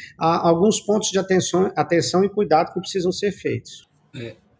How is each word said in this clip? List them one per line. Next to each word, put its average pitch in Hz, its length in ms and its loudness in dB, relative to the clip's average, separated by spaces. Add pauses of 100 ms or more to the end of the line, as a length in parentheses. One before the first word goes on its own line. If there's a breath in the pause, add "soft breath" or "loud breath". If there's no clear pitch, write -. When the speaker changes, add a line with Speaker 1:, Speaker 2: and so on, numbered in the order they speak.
(160 loud breath)
Speaker 1:
a 165 320 0
alguns 175 320 4
pontos 208 300 -2
de 180 80 -2
atenção, 185 580 0
atenção 165 480 2
e 196 60 0
cuidado 175 420 0
que 185 80 -4
precisam 180 320 -4
ser 202 200 -4
feitos. - 540 -8 (300)
Speaker 2:
É, 117 200 -12 (240)